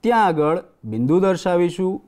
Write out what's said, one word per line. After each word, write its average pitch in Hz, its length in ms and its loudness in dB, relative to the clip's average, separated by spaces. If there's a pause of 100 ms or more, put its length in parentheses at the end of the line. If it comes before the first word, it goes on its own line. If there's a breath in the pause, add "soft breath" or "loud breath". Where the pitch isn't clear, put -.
ત્યાં 226 260 2
આગળ 160 360 0 (220)
બિંદુ 123 360 0
દર્શાવીશું 180 880 -2